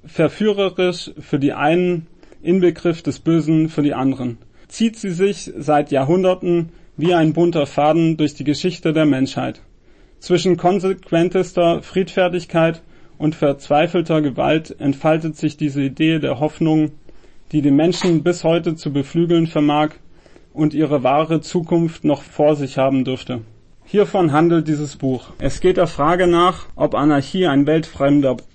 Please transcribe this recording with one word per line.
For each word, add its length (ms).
verführerisch 1120
für 200
die 120
einen, 560
Inbegriff 600
des 180
Bösen 480
für 140
die 120
anderen, 440
zieht 260
sie 160
sich 460
seit 340
Jahrhunderten 800
wie 180
ein 200
bunter 320
Faden 500
durch 200
die 100
Geschichte 480
der 120
Menschheit. 560
Zwischen 360
konsequentester 1300
Friedfertigkeit 1000
und 180
verzweifelter 840
Gewalt 580
entfaltet 560
sich 220
diese 240
Idee 380
der 200
Hoffnung, 520
die 100
die 100
Menschen 520
bis 200
heute 320
zu 180
beflügeln 540
vermag 440
und 200
ihre 300
wahre 380
Zukunft 640
noch 180
vor 340
sich 220
haben 260
dürfte. 380
Hiervon 440
handelt 340
dieses 300
Buch. 320
Es 220
geht 160
der 100
Frage 400
nach, 380
ob 180
Anarchie 540
ein 180
weltfremder 720